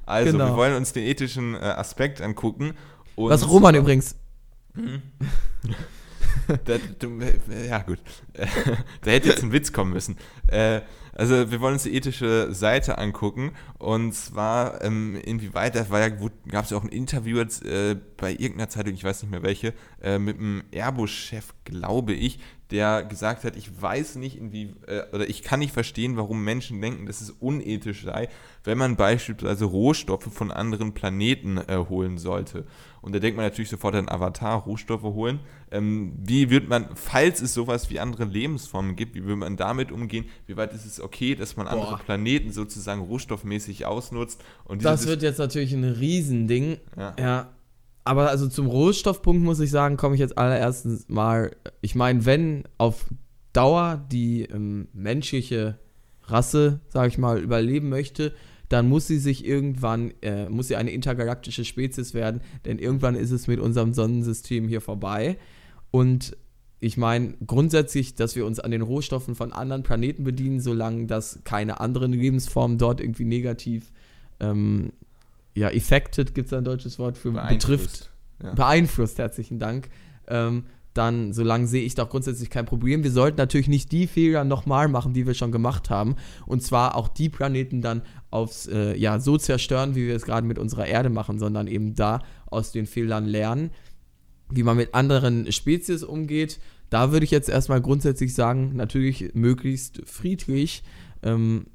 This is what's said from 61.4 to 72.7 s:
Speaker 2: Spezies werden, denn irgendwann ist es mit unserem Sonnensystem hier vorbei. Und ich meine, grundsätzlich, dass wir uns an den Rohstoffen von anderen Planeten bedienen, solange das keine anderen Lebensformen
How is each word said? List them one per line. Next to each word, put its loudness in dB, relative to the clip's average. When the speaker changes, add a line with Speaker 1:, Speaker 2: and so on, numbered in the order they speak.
Speaker 2:
Spezies -6
werden, -2
denn -4
irgendwann 0
ist -2
es -2
mit 2
unserem 2
Sonnensystem 0
hier -2
vorbei. -4
Und 2
ich -2
meine, 0
grundsätzlich, 2
dass -2
wir -2
uns -4
an -6
den 0
Rohstoffen -4
von -6
anderen -6
Planeten 0
bedienen, -2
solange -2
das -4
keine -4
anderen 0
Lebensformen 2